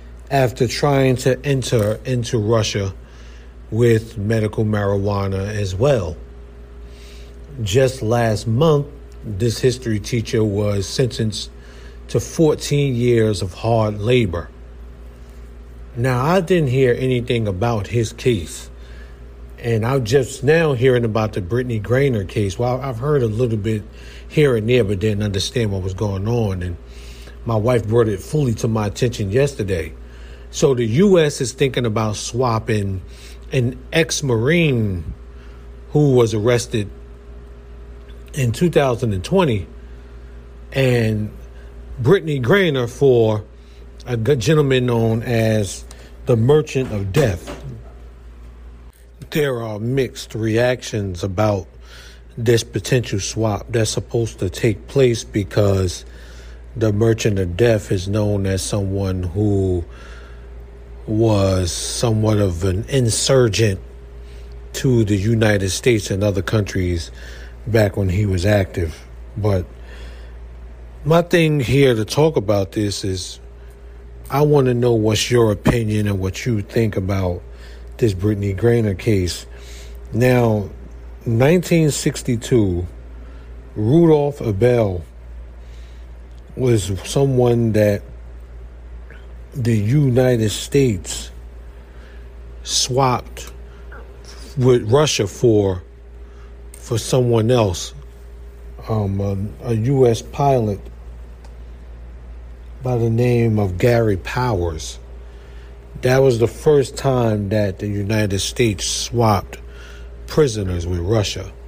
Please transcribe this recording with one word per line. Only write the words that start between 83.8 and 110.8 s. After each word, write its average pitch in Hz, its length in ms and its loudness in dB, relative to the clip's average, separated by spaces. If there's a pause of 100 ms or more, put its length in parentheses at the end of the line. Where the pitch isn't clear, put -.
Abel 107 640 2 (1500)
was 101 480 2
someone 123 680 4
that 104 300 4 (1500)
the 117 240 2
United 123 720 4
States - 800 -2 (1300)
swapped - 880 -2 (1040)
with 123 340 4
Russia 135 360 4
for, 98 560 2 (880)
for - 240 -6
someone 120 540 2
else, 107 420 2 (960)
um, 101 320 -2
a, 101 520 -4
a - 20 2
U 127 320 4
S 113 160 2
pilot 123 580 0 (2000)
by 127 140 0
the 117 140 2
name 117 500 4
of 92 180 0
Gary 117 380 4
Powers. 87 840 -4 (1000)
That 127 180 4
was 127 220 4
the 117 80 4
first 147 480 2
time 113 540 0
that 104 280 0
the 104 80 -6
United 101 540 0
States 110 440 -2
swapped - 720 0 (680)
prisoners 101 580 0